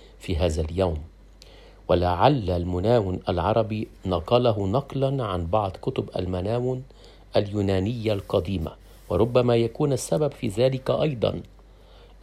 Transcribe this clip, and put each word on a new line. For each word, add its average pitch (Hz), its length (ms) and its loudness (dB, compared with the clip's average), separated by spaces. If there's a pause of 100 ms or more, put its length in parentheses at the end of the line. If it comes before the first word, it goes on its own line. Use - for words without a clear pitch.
(200)
في - 180 -4
هذا 82 240 0
اليوم، 82 360 -2 (920)
ولعل 90 600 4
المناون 90 720 0 (100)
العربي 107 580 0 (180)
نقله 104 600 2
نقلاً 135 560 -2
عن 92 240 -4
بعض 101 240 0
كتب - 440 -6
المناون 110 680 -4 (520)
اليونانية 104 800 0
القديمة، 95 580 -2 (380)
وربما 120 460 4
يكون 117 380 0
السبب 147 380 0
في - 160 -6
ذلك 127 420 0
أيضًا 123 520 0 (800)